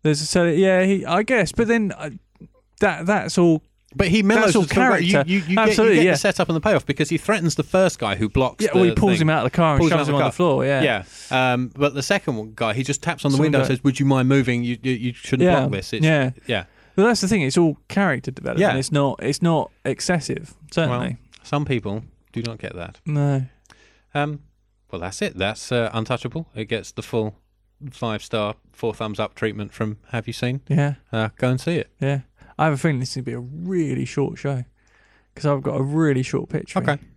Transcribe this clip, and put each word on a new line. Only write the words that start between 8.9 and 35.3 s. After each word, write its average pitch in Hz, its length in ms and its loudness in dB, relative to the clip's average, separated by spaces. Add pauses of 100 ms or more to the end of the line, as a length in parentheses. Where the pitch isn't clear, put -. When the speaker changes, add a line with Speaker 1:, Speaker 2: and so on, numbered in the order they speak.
Speaker 2:
the 165 60 -2
Speaker 1:
pulls 196 180 4
Speaker 2:
thing. 165 80 0
Speaker 1:
him 156 80 4
out 147 140 2
of 123 80 -2
the - 40 -4
car 160 180 4
and 143 60 4
Speaker 2:
Pulls 165 120 4
him - 60 2
Speaker 1:
shoves 147 100 0
Speaker 2:
out 147 40 0
Speaker 1:
him - 20 2
Speaker 2:
of 139 60 2
Speaker 1:
on - 20 2
Speaker 2:
car. 120 80 2
Speaker 1:
the - 60 -12
floor, 135 280 2
yeah. 131 380 0 (300)
Speaker 2:
Yeah. 127 200 2
Um, 123 220 -4
but 143 180 0
the 139 100 -6
second 175 340 -2
one 107 180 -10
guy, 110 180 -2
he 120 120 -4
just - 180 -4
taps - 240 -6
on 139 60 2
the 135 40 2
Speaker 1:
Someone 151 100 4
Speaker 2:
window 147 120 2
and 135 100 2
Speaker 1:
go- 135 60 2
Speaker 2:
says, 127 100 -4
"Would 131 160 2
you 139 60 4
mind 131 220 4
moving? 127 360 2
You, 120 160 -4
you, 127 120 -2
you 123 200 -2
shouldn't 131 300 -2
Speaker 1:
Yeah, 175 180 4
Speaker 2:
block 135 120 0
this." 95 200 -6
It's, - 140 0
Speaker 1:
yeah. 147 240 2 (160)
Speaker 2:
yeah. 104 180 -2 (320)
Speaker 1:
But 190 60 4
that's 226 180 4
the 196 80 -2
thing, 202 140 2
it's 135 160 2
all 165 180 4 (120)
character 156 420 0
development. 135 420 0
Speaker 2:
Yeah. 117 60 0
Speaker 1:
It's 131 140 -4
not, 143 300 0
it's 135 200 -2
not 165 280 0 (140)
excessive, 151 680 -4 (180)
certainly. 123 360 -2
Speaker 2:
Well, 123 80 -6 (260)
some 147 240 -4
people 110 380 -4 (280)
do 117 100 -6
not 113 160 -10
get - 180 -12
that. 85 280 -14
Speaker 1:
No. 143 400 0 (680)
Speaker 2:
Um, 147 260 -4 (500)
well, 92 100 -10
that's 92 200 -10
it. 165 160 -4
That's, 98 360 -6
uh, 117 200 0
Untouchable. 120 600 -6
It 110 120 -8
gets 107 260 -6
the 113 100 -10
full 107 320 -4 (560)
five-star, 107 640 -6 (180)
four 113 220 -4
thumbs 107 240 -6
up 107 160 -4
treatment 104 380 -4
from 107 260 -6 (120)
Have 117 180 -6
You 120 40 -8
Seen? 127 360 -4
Speaker 1:
Yeah. 143 260 2 (180)
Speaker 2:
Uh, 110 260 0
go 127 120 0
and 127 100 0
see 165 160 -2
it. - 220 -6
Speaker 1:
Yeah. 139 220 -2 (380)
I 151 60 2
have 156 100 2
a - 20 -2
feeling 139 240 0
this 127 100 -6
is - 60 -10
gonna 131 80 -8
be 120 80 -8
a 120 80 -8
really 147 640 -4
short 135 340 -4
show 135 260 -4 (720)